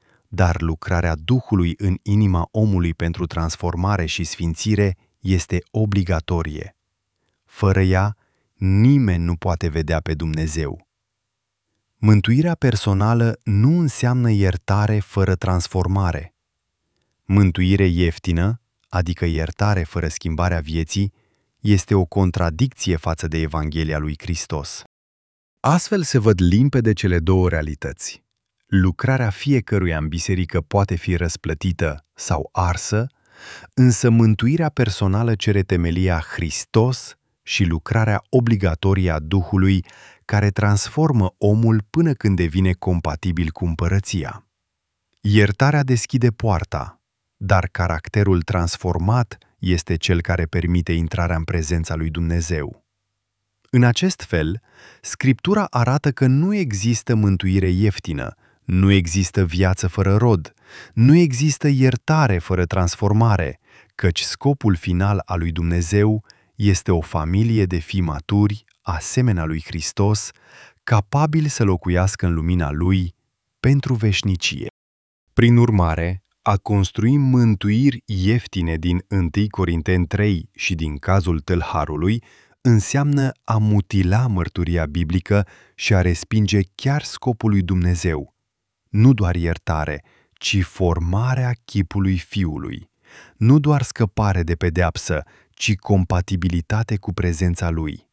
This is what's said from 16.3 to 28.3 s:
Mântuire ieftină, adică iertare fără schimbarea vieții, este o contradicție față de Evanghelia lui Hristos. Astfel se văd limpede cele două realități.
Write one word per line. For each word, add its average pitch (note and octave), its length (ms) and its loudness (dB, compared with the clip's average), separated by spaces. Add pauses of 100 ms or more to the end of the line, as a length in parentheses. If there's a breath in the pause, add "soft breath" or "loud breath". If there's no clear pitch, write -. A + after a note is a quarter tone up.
Mântuire F#2+ 640 4
ieftină, F2 720 0 (300)
adică F2+ 360 -2
iertare E2 580 -2
fără E2 240 -4
schimbarea E2 520 -2
vieții, D#2+ 540 -4 (460)
este G#2 360 2
o F#2+ 100 2
contradicție F2+ 880 -2
față E2 320 -6
de D#2 100 -6
Evanghelia D#2 600 -4
lui D2+ 200 -6
Hristos. - 640 -8 (760)
Astfel E3+ 440 0
se - 140 0
văd G#2 240 4
limpede A2 520 2
cele F2+ 260 0
două F2+ 300 2
realități. D2+ 720 -8 (420)